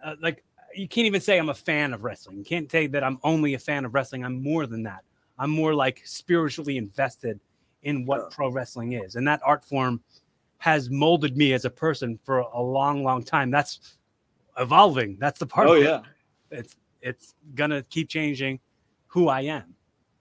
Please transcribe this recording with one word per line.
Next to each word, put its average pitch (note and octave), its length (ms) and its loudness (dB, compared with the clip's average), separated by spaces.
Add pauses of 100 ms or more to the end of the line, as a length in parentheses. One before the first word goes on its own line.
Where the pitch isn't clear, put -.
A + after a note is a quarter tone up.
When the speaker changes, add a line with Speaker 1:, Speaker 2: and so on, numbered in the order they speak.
Speaker 1:
uh, D#3 180 -12
like, E3 220 -4 (300)
you F#3+ 160 -10
can't A#3 180 2
even G3 140 0
say G3 160 2
I'm D#3+ 120 0
a C#3 40 -2
fan D3 400 -2
of G#2 100 -10
wrestling. G2+ 340 -10
You G2+ 60 -12
can't D#3+ 260 -6
say D#3+ 180 2
that C#3 160 -2
I'm C3+ 200 -2
only D3+ 300 2
a B2+ 60 -4
fan C#3+ 260 -4
of A2+ 80 -8
wrestling. B2+ 320 -2
I'm B2+ 180 -6
more D3+ 240 -2
than A2+ 160 -8
that. F#2+ 220 -12 (340)
I'm C#3 100 -2
more, D#3 240 2
like, C3+ 320 0
spiritually D3 720 -2
invested A2+ 640 -6 (440)
in C#3 220 -4
what C3 160 0
Speaker 2:
Yeah. - 100 -10
Speaker 1:
pro C#3 200 -4
wrestling B2 420 -6
is. G2+ 220 -8
And B2 120 -2
that D3+ 180 2
art C#3+ 180 2
form B2+ 380 0 (560)
has D3+ 320 0
molded C#3+ 480 2
me C#3+ 160 4
as B2+ 100 0
a B2+ 60 0
person B2+ 540 -4
for C3 160 0
a A#2+ 220 -4
long, C#3 440 0
long B2+ 180 0
time. C3+ 280 0
That's - 460 -2 (600)
evolving. B2+ 640 6
That's C3+ 200 -2
the E3 60 -4
part C#3+ 240 2
Speaker 2:
Oh, E3+ 60 8
Speaker 1:
of D3+ 80 8
it. - 20 6
Speaker 2:
yeah. D3+ 160 0 (500)
Speaker 1:
It's, B2+ 240 -14 (260)
it's - 340 -12 (180)
gonna C#3+ 300 -2
keep D#3+ 260 -6
changing C3+ 500 -4 (480)
who F3 220 2
I C3 120 0
am. C#3+ 340 -8 (460)